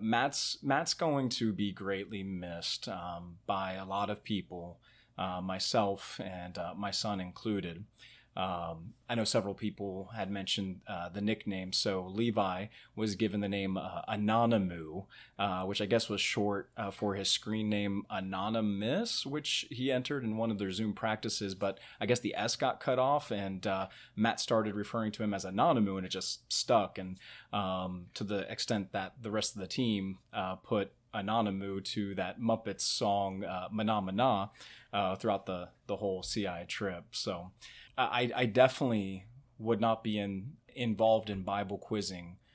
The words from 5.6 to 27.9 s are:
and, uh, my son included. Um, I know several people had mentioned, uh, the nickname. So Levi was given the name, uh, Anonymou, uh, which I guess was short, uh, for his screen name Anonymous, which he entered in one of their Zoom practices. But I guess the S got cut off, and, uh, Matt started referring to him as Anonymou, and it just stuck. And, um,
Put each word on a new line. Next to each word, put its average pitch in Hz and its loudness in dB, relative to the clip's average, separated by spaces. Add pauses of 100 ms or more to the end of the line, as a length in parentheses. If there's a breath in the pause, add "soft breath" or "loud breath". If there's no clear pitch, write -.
and, 90 -8
uh, 87 -6
my 101 -4
son 104 0
included. 90 -4 (520 loud breath)
Um, 87 -4 (140)
I 120 0
know 110 2
several 101 2
people 98 -6
had 98 -4
mentioned, 95 -2
uh, 87 -6
the 95 -6
nickname. 98 -2
So 92 0
Levi 101 0 (280 loud breath)
was 104 0
given 104 0
the 101 0
name, 98 0
uh, 82 -4
Anonymou, 104 2 (300 loud breath)
uh, 95 0
which 101 -2
I 104 0
guess 113 4
was 104 0
short, 101 0
uh, 101 -4
for 101 0
his 98 -2
screen 107 0
name 101 0
Anonymous, 107 0
which 147 -2
he 127 -2
entered 127 0
in 110 0
one 113 2
of 101 -2
their 98 0
Zoom 104 -2
practices. 104 -2
But 98 -2 (200 loud breath)
I 107 -2
guess 120 4
the - -4
S 107 0
got - 0
cut 127 2
off, 143 2
and, 98 -4
uh, 95 0 (260 loud breath)
Matt 110 2
started 107 2
referring 107 -2
to 110 -4
him 101 2
as 95 -2
Anonymou, 104 4
and 92 -4
it 92 -6
just - -6
stuck. 104 4
And, 92 -8 (340 loud breath)
um, 92 -2